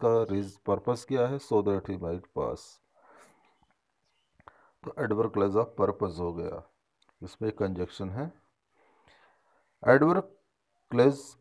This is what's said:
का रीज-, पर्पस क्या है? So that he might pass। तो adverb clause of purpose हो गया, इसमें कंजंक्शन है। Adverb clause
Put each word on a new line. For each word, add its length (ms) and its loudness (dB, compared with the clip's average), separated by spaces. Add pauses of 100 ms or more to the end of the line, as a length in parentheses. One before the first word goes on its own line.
का 180 4
रीज-, 340 -4
पर्पस 480 -4
क्या 220 0
है? 100 -4
So 160 -4
that 280 2
he 160 -8
might 260 -6 (140)
pass। 220 -4 (2250)
तो 80 -12
adverb 400 -2
clause 240 0
of 120 2 (140)
purpose 380 -2
हो 140 -4
गया, 360 -10 (540)
इसमें 280 -6
कंजंक्शन 580 -6
है। 240 -8 (1600)
Adverb 340 6 (720)
clause 480 2